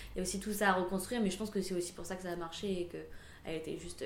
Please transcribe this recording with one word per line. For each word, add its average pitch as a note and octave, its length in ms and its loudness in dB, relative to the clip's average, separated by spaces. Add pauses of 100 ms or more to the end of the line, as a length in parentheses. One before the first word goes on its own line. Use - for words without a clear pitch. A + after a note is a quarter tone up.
(140)
il - 40 -6
y - 20 2
a - 20 2
aussi F#3+ 180 0
tout G#3+ 120 -2
ça G3+ 180 6
à - 20 10
reconstruire, F#3 480 2
mais G3+ 100 6
je F#3 80 0
pense G#3+ 120 -2
que G3 100 2
c'est F#3+ 140 0
aussi F3 180 0
pour E3+ 120 -8
ça F#3 120 -4
que F#3 80 -8
ça F3+ 80 -2
a E3+ 40 -2
marché F3 320 -4
et F3+ 180 2
qu'elle - 720 -8
était D#3+ 220 -2
juste E3 280 -6